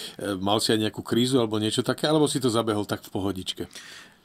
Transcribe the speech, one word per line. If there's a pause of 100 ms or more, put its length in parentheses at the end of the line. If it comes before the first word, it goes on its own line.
(140)
e,
mal
si
aj
nejakú
krízu
alebo
niečo
také,
alebo
si
to
zabehol
tak
v
pohodičke? (640)